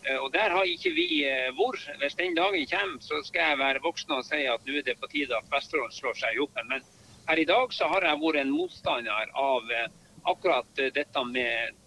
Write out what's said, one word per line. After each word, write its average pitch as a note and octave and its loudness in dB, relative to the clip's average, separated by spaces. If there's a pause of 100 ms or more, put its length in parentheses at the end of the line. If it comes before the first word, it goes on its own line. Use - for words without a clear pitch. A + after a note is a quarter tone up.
Eh, C3+ 0
og C3+ -2
der G3 2
har F#3+ 4
ikke F3 -2
vi, D#3+ 2
eh, C3 0
vært. D3 -2
Hvis C#3+ -2
den F3 -2
dagen F3 2
kommer, F3+ -4
så D3+ -4
skal E3+ 0
jeg D3 4
være C3+ 2
voksen E3 -4
og C3 -2
si D3+ -2
at A#2 2
nå C#3 -2
er C#3 -2
det A#2+ -2
på G#2 -8
tide C3+ -2
at - -6
Vesterålen C#3 -2
slår A#2+ -4
seg A2+ -2
i A2+ -2
hop. C#3+ -2 (180)
Men C3 -4 (480)
her D#3+ 2
i D#3+ 4
dag A#3 4
så E3+ 0
har F#3 2
jeg D3+ 2
vært D#3 2
en C3+ 0
motstander B2 -2
av, C3+ 2
eh, A#2 -2 (360)
akkurat, D#3+ 2 (120)
eh, C3 2
dette C#3+ 0
med A#2+ -2 (120)